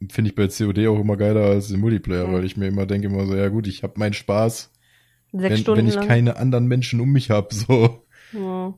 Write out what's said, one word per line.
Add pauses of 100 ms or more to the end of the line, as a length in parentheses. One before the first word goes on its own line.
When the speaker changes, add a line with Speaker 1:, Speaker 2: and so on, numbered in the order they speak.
Speaker 1:
finde
ich
bei
C
O
D
auch
immer
geiler
als
den
Multiplayer,
Speaker 2:
Mhm.
Speaker 1:
weil
ich
mir
immer
denke,
immer
so,
"Ja
gut,
ich
hab
meinen
Spaß, (640)
Speaker 2:
Sechs
Speaker 1:
wenn,
Speaker 2:
Stunden
Speaker 1:
wenn
ich
Speaker 2:
lang.
Speaker 1:
keine
anderen
Menschen
um
mich
hab",
so. (300)
Speaker 2:
Ja.